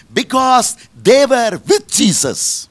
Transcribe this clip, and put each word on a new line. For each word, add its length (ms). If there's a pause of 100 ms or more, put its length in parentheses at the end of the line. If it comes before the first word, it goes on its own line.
(140)
because 600 (260)
they 240
were 400
with 240
Jesus. 800